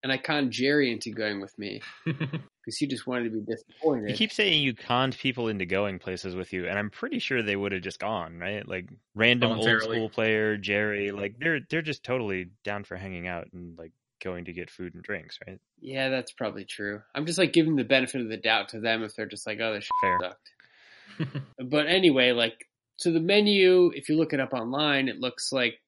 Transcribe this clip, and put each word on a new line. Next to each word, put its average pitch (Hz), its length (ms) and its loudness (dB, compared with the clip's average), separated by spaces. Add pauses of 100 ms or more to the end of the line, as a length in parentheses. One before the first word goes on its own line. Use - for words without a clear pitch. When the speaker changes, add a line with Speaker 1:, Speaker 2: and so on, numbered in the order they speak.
Speaker 1:
And 135 80 0
I 131 60 0
conned 143 340 0
Jerry 131 400 2
into 110 180 -8
going 104 300 -4
with 98 180 -12
me 101 220 -8 (240)
Speaker 2:
<laughs> - 0 -
Speaker 1:
'cause - 720 -8
he 151 80 0
just 131 220 -6
wanted 123 160 -2
to 117 60 -2
be 110 100 -4
disappointed. 110 680 -2
Speaker 3:
You 104 40 -2
keep 220 160 0
saying 180 320 2
you 135 120 2
conned 123 440 0
people 123 300 -2
into 98 180 -2
going 95 320 0
places 92 380 -6
with 92 160 -8
you, 90 160 -4
and 98 100 -2
I'm 104 120 -2
pretty 269 280 -6
sure 127 240 -2
they 104 140 0
would 98 160 -2
have 92 100 -4
just 95 160 -8
gone, 87 400 -6
right? 101 300 -6
Like, 92 200 -8 (280)
random 120 340 4
old 110 140 -2
Speaker 2:
Voluntarily. 113 320 2
Speaker 3:
school 110 140 -2
player, 107 480 2
Jerry, 101 520 0
like, 101 300 -6
they're, 156 280 0
they're 160 140 -2
just 151 220 -8
totally 98 460 -4 (120)
down 101 220 -6
for 87 120 -12
hanging 90 300 -10
out 87 260 -8
and, 85 240 -16
like, 82 160 -18 (300)
going 87 220 -8
to 87 80 -12
get 85 180 -10
food 90 240 -12
and 87 80 -18
drinks, - 440 -8
right? 95 120 -16 (220)
Speaker 1:
Yeah, 131 300 -4
that's 127 220 -4
probably 104 320 -6
true. 104 380 -8 (120)
I'm 151 120 -4
just, 170 120 -4
like, 175 140 2
giving 160 240 4
the 131 80 2
benefit 131 360 2
of 117 80 -4
the 110 80 -6
doubt 110 340 2
to 107 100 -10
them 113 220 0
if 107 140 -8
they're 110 100 -4
just 101 200 -12
like, 107 140 -6
"Oh, 113 140 0
this 101 100 -6
shit - 80 -6 (100)
Speaker 3:
Fair. 92 180 2
Speaker 1:
sucked." 90 300 -10 (680)
Speaker 2:
<laughs> 135 520 -8
Speaker 1:
But 151 180 2
anyway, 147 440 6
like, 117 360 0 (300)
so 175 140 2
the 165 80 4
menu, 185 760 8
if - 140 -10
you 156 80 4
look 160 160 2
it 139 80 0
up 131 120 -2
online, 135 560 0
it 113 100 -6
looks - 340 -4
like 123 360 0